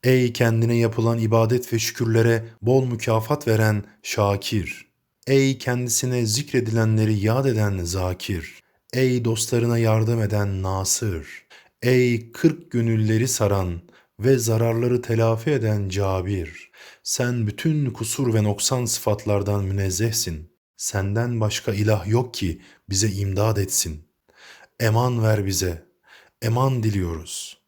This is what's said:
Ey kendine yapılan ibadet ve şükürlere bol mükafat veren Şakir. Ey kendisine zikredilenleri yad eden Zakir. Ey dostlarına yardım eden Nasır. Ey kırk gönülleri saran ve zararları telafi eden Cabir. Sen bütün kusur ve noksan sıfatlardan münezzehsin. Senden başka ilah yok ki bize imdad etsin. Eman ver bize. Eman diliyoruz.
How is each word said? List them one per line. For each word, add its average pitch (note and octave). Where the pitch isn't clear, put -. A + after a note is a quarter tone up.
Ey B2+
kendine A#2
yapılan A#2
ibadet A2+
ve A2+
şükürlere A2+
bol C3
mükafat A#2
veren G#2+
Şakir. G2+
Ey C3+
kendisine B2
zikredilenleri A2
yad A#2
eden G#2
Zakir. F2+
Ey B2+
dostlarına A#2
yardım A2+
eden G2+
Nasır. F#2+
Ey B2
kırk -
gönülleri A2+
saran F#2+
ve C3
zararları A#2
telafi A2+
eden G#2+
Cabir. F#2+
Sen A#2+
bütün D3+
kusur A#2
ve G#2+
noksan A2+
sıfatlardan G2+
münezzehsin. F#2+
Senden A2
başka G#2+
ilah G#2
yok A#2
ki E2+
bize G2+
imdad G2
etsin. E2
Eman A2+
ver G#2+
bize. F2+
Eman B2
diliyoruz. F2+